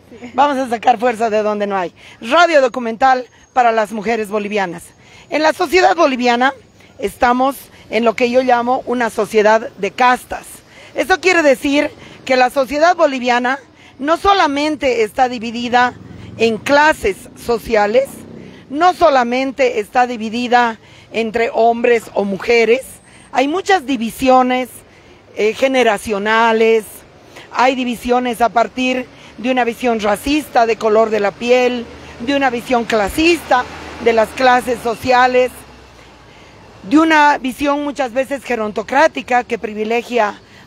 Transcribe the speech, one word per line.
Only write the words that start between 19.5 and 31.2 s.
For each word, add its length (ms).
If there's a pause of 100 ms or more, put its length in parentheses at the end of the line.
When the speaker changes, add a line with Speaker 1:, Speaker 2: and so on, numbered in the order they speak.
Speaker 2:
está 280
dividida 720 (340)
entre 420
hombres 500 (100)
o 100
mujeres, 580 (480)
hay 160
muchas 400
divisiones, 840 (680)
eh, 180
generacionales, 1300 (680)
hay 240
divisiones 640
a 80
partir 580 (320)
de 120
una 140
visión 360
racista 640
de 100
color 340
de 100